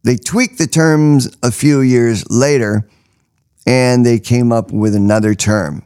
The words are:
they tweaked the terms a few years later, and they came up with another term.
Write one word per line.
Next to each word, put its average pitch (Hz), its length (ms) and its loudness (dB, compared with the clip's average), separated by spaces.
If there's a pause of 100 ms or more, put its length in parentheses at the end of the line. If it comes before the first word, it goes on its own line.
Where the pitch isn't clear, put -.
they 123 140 0
tweaked 226 400 -4
the 160 100 -2
terms 151 600 2 (120)
a 120 80 0
few 143 300 0
years 120 500 0
later, 113 600 0 (760)
and 123 400 2
they 117 140 2
came 120 320 0
up 113 200 -2
with 107 220 -2
another 107 420 0
term. 98 500 -4